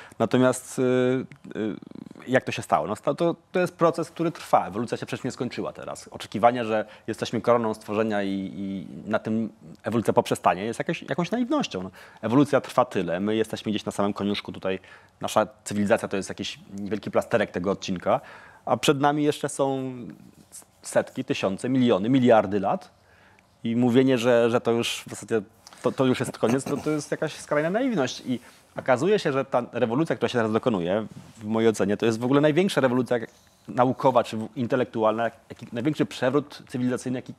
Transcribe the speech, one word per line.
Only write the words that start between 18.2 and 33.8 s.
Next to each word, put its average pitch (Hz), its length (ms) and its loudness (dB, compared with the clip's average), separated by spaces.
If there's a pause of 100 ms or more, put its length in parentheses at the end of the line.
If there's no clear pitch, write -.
a 127 120 0
przed 147 220 2
nami 147 240 2
jeszcze 147 260 -2
są 135 440 -2 (880)
setki, - 440 -2
tysiące, 98 440 -2
miliony, 120 400 4
miliardy 110 500 4
lat. 113 380 -4 (680)
I 113 120 -2
mówienie, 127 420 6
że, 117 320 4
że 120 120 2
to 117 100 0
już 117 360 -2
w - 20 -14
zasadzie 113 320 -2 (400)
to, 123 100 0
to 135 140 2
już 127 140 2
jest - 180 -6
koniec, 131 260 2
to, 143 140 -4
to - 120 -4
jest 151 220 -4
jakaś 156 220 -4
skrajna 151 360 -2
naiwność. 202 560 -2
I 123 140 -4 (360)
okazuje 160 440 2
się, 156 120 -2
że 135 140 0
ta 123 260 0
rewolucja, 120 440 0
która 113 140 0
się 123 80 -2
teraz 110 140 2
dokonuje, 104 560 0 (300)
w 104 60 -16
mojej 110 260 2
ocenie, 104 280 2
to - 80 -2
jest 113 140 0
w 120 60 -4
ogóle 139 160 4
największa 151 400 2
rewolucja 123 360 2 (500)
naukowa 123 560 2